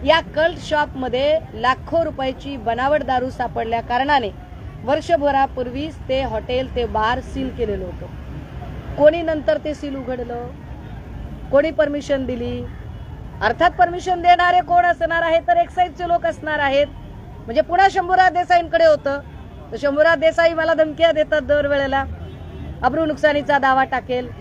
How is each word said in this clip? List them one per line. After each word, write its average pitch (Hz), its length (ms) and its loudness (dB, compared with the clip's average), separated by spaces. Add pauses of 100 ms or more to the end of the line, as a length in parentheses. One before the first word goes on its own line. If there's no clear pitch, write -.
या 311 140 6
कल्ट 320 500 -2
शॉपमध्ये 294 680 0 (140)
लाखो 254 520 0
रुपयाची 269 520 -6
बनावट 247 460 0
दारू 254 260 -2
सापडल्या 233 520 -4
कारणाने 247 480 0 (540)
वर्षभरापूर्वीच 277 1120 0 (140)
ते 262 120 0
हॉटेल, 247 540 -4
ते 240 100 -2
बार 220 340 0
सील 262 300 -6
केलेलं 208 360 -4
होतं. - 200 -12 (920)
कोणी 311 260 6
नंतर 311 440 0
ते 302 80 -4
सील 277 220 -8
उघडलं, 240 520 -8 (1040)
कोणी 294 200 4
परमिशन 285 540 0
दिली? 247 400 -4 (760)
अर्थात 233 300 4
परमिशन 349 500 0
देणारे 349 380 6
कोण 349 260 4
असणार 339 360 2
आहे 330 180 4
तर 339 180 2
एक्साईजचे 359 500 0
लोक 339 180 2
असणार 311 340 -2
आहेत. 277 280 2 (580)
म्हणजे 220 160 2
पुन्हा 370 300 4
शंभूराज 370 420 4
देसाईंकडे 339 520 4
होतं, 285 340 4 (520)
तर 226 100 -8
शंभूराज 294 380 4
देसाई 330 340 4
मला 320 200 0
धमक्या 311 380 2
देतात 302 300 0
दरवेळेला, 277 600 0 (800)
अब्रू 294 220 2
नुकसानीचा 294 520 2
दावा 269 260 4
टाकेल. 247 460 -4 (120)